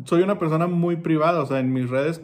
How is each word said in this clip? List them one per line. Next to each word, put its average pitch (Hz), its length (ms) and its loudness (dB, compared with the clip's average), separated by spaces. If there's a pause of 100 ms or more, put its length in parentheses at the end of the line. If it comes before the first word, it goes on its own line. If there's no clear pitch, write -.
soy 175 180 2
una 196 160 0
persona 160 280 0
muy 175 300 0
privada. 165 460 2
O 135 40 -2
sea, 135 120 -2
en 131 140 0
mis 127 160 -2
redes 139 360 -2